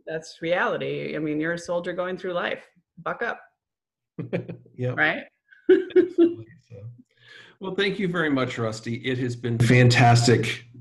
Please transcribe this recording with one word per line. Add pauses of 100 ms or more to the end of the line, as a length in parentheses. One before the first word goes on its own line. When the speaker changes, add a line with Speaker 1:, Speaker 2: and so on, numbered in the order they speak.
Speaker 1:
that's
reality.
I
mean,
you're
a
soldier
going
through
life. (340)
Buck
up. (760)
Speaker 2:
<laughs> (460)
Yep.
Speaker 1:
Right? (220)
<laughs>
Speaker 2:
Absolutely. (220)
So, (840)
well,
thank
you
very
much,
Rusty.
It
has
been
fantastic (160)